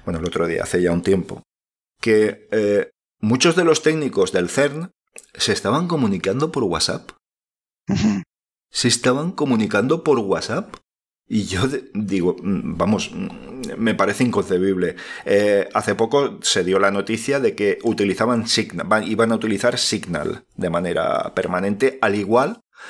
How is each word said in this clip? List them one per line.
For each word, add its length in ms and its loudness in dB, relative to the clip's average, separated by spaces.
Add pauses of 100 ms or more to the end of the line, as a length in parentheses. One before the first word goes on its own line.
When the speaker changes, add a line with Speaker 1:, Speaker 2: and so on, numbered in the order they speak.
Speaker 1:
bueno, 160 -4
el 60 -4
otro 200 -2
día, 180 -2
hace 180 0
ya 100 4
un 100 0
tiempo, 400 0 (600)
que, 480 2
eh, 400 2 (300)
muchos 360 2
de 80 2
los 180 4
técnicos 500 0
del 180 0
cern 400 -2 (420)
se 220 -2
estaban 340 0
comunicando 640 0
por 120 -2
WhatsApp. 480 -2 (760)
Speaker 2:
Ujú. 340 0 (480)
Speaker 1:
Se 180 -2
estaban 420 0
comunicando 720 0
por 160 4
WhatsApp. 560 -4 (540)
Y 160 0
yo 240 -2
de, 260 -8
digo, 480 0
mm, 340 -4
vamos, 380 0
mm, 640 -10
me 180 0
parece 300 0
inconcebible. 720 0 (280)
Eh, 500 4
hace 200 0
poco 480 0
se 220 0
dio 160 2
la 100 4
noticia 480 -2
de 160 2
que 300 0
utilizaban 640 0
Signa-, 340 -2
va, 220 2
iban 260 0
a 60 0
utilizar 420 0
Signal 680 -4 (120)
de 140 -4
manera 640 -2
permanente, 680 0
al 140 2
igual 460 0 (280)